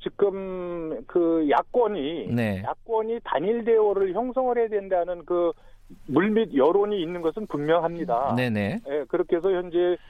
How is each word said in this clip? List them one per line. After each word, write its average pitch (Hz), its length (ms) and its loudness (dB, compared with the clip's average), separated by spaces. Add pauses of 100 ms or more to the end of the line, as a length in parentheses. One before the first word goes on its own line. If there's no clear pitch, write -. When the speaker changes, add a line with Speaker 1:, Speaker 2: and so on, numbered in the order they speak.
Speaker 1:
지금 180 1040 -4
그 165 420 2
야권이, 170 800 0
Speaker 2:
네. 110 340 0
Speaker 1:
야권이 220 640 -4
단일 220 400 -2
대오를 208 480 2
형성을 247 460 0
해야 226 100 2
된다는 180 560 -2
그 175 280 0 (540)
물밑 185 480 2
여론이 196 460 4
있는 175 220 -6
것은 165 240 -2
분명합니다. 156 920 0
Speaker 2:
네네. 120 500 0
Speaker 1:
예, 143 220 -4
그렇게 180 280 0
해서 175 140 0
현재, 180 460 0 (140)